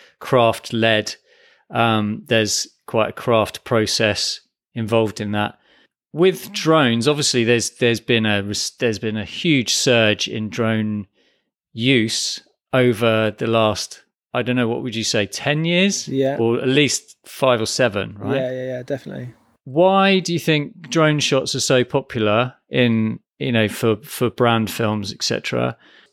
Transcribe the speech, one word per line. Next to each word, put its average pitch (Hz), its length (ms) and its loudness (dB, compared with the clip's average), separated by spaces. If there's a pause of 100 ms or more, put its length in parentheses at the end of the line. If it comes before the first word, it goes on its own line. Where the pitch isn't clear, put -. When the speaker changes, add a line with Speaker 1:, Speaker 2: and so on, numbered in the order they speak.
(200)
Speaker 1:
craft 117 520 2
led. 110 420 0 (560)
Um, 110 580 0
there's 110 380 0 (200)
quite 107 240 0
a - 20 -10
craft - 540 -2
process 110 760 0 (340)
involved 113 460 0
in 104 140 -6
that. 104 260 -4 (540)
With 175 400 0
drones, 135 560 2
obviously 143 340 0
there's, 113 280 2
there's 117 280 0
been 113 260 0
a 104 160 0
res-, 101 380 -6
there's 113 200 0
been 110 180 -4
a 101 80 -6
huge 139 480 -2
surge 113 560 2
in 110 180 -6
drone 107 600 -2 (680)
use 117 680 0 (300)
over 113 600 2
the 113 160 -6
last, 113 560 0 (300)
I 123 100 -2
don't 123 120 -2
know, 120 140 0
what 120 140 -4
would 120 120 -6
you 110 80 -4
say, 104 220 0
ten 151 400 -4
years? 185 420 0
Speaker 2:
Yeah. 135 320 -2
Speaker 1:
Or 117 180 2
at 131 120 -2
least 135 560 0
five 123 340 0
or 110 60 -2
seven, 104 520 -2
right? 107 200 -4
Speaker 2:
Yeah, 127 140 -4
yeah, 127 140 -8 (120)
yeah, 127 60 -12
definitely. 127 500 -10 (320)
Speaker 1:
Why 190 540 4
do 170 120 -4
you 170 80 -2
think 151 500 -2
drone 156 300 2
shots - 340 0
are 135 60 -4
so 127 240 2
popular 120 720 0 (160)
in, 117 500 0 (200)
you 135 120 -4
know, 110 160 2
for, 110 300 0
for - 320 -4
brand 113 420 2
films, 107 400 -4
et - 100 -14
cetera? 120 540 -4 (380)